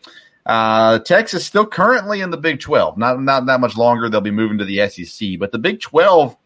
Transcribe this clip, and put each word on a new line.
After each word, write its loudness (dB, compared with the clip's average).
Uh, 2
Texas 0
still 0
currently 0
in -6
the -6
Big -4
Twelve. 0
Not, 0
not 0
that 2
much -2
longer. 2
They'll 0
be -4
moving -2
to -4
the -4
S -2
E -12
C. -8
But -6
the -8
Big -2
Twelve 2